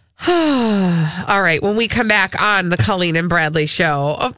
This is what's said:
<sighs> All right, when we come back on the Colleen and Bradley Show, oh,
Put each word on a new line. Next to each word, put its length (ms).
<sighs> 220
All 1120
right, 200
when 140
we 120
come 200
back 340
on 280
the 80
Colleen 380
and 140
Bradley 380
Show, 520
oh, 180